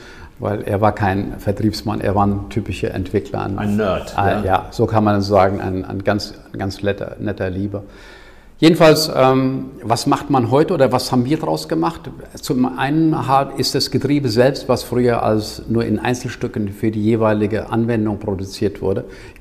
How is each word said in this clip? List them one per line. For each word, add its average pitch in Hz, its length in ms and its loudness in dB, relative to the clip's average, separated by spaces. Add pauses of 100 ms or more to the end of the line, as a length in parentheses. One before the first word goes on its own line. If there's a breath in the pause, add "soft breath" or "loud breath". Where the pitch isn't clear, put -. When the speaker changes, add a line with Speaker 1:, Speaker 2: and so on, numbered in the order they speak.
(400 loud breath)
Speaker 1:
weil 107 220 -4
er 101 180 -2
war 104 140 4
kein 98 440 -2
Vertriebsmann, 107 600 -2
er 98 160 -2
war 101 100 4
ein 101 220 -2
typischer - 460 -4
Entwickler. 101 480 -4
Ein, 101 180 -4
Speaker 2:
Ein 104 160 -2
Nerd, 101 420 -2
Speaker 1:
ein, 101 280 0
Speaker 2:
ja. - 0 -
Speaker 1:
ja, 92 260 2
so 117 140 0
kann 110 180 2
man 104 180 4
sagen, 98 380 4
ein, 95 240 -4
ein 101 220 -8
ganz, 104 300 -2 (180)
ein - 40 -10
ganz 98 240 -6
netter, - 380 -4
netter 95 300 -4
Lieber. 98 340 -6 (720 loud breath)
Jedenfalls, 156 560 6
ähm, 131 520 2 (180)
was 117 240 0
macht 139 220 0
man 123 200 2
heute 156 240 4
oder 135 160 4
was 123 220 -2
haben 123 140 4
wir 151 120 0
draus 156 300 -4
gemacht? - 420 -4 (300)
Zum 127 400 0
einen 147 480 2
hat, 135 320 2
ist - 160 0
das - 160 0
Getriebe 135 380 0
selbst, 123 400 2
was 120 120 2
früher 120 420 0
als 110 440 -2
nur 113 160 0
in 107 160 0
Einzelstücken 120 720 -4
für 110 200 -2
die 110 140 -2
jeweilige 107 680 2
Anwendung 113 480 0
produziert 98 640 -4
wurde, 95 220 -2 (380 loud breath)